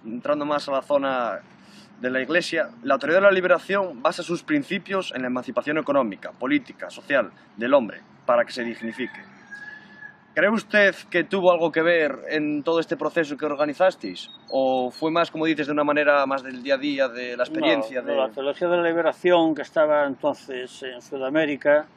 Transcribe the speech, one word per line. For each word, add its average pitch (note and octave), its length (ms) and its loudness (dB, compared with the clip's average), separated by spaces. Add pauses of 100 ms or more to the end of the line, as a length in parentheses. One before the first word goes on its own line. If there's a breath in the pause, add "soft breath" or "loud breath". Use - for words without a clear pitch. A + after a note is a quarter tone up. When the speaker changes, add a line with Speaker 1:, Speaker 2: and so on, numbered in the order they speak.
Speaker 1:
entrando C#3 420 -2
más D3 220 -2
a C#3+ 40 -2
la C3+ 100 0
zona C3 580 0 (600 loud breath)
de B2 100 -2
la C3 100 0
Iglesia, D#3 500 -2 (120)
la C#3 160 0
teoría D3+ 180 0
de G3 100 6
la G3+ 40 10
liberación F3+ 720 0
basa D#3+ 220 -2
sus E3+ 180 -4
principios F#3 720 -2
en B2+ 80 -4
la B2+ 60 -4
emancipación B2+ 500 -2
económica, A#2+ 540 0
política, B2+ 580 -4
social A#2+ 400 -2 (260 soft breath)
del A#2+ 180 0
hombre, G2 260 0 (260)
para A#2+ 180 4
que - 60 -8
se B2 140 -8
dignifique. A#2 560 -10 (1120 loud breath)
¿Cree E3+ 140 2
usted G#3 460 2 (160)
que E3+ 140 0
tuvo F3+ 280 4
algo E3+ 180 2
que D#3+ 120 0
ver E3 360 2 (120)
en D3+ 320 -2
todo E3 180 2
este D#3+ 160 -4
proceso D3+ 400 -2
que D3+ 80 -6
organizasteis? D3 840 -2 (180)
¿O C3 420 0
fue D#3+ 200 -2
más, E3+ 200 2
como D#3 140 -4
dices, D#3 220 0
de D3 80 -4
una D3 100 2
manera D3 400 4
más C3+ 180 -2
del B2+ 200 -12
día C#3 140 2
a - 20 -6
día, C3+ 300 0
de B2 280 -8
la A#2+ 60 -2
experiencia? C#3+ 580 0
Speaker 2:
No, C#3 80 -10
Speaker 1:
de C#3+ 80 -2
Speaker 2:
no, C3 100 2
la A2+ 60 -8
teología C#3 340 -4
de F3 120 2
la E3+ 100 0
liberación E3 680 2
que - 60 -8
estaba D3+ 460 2
entonces C3 760 -6
en A#2+ 180 -12
Sudamérica D3 840 0 (120)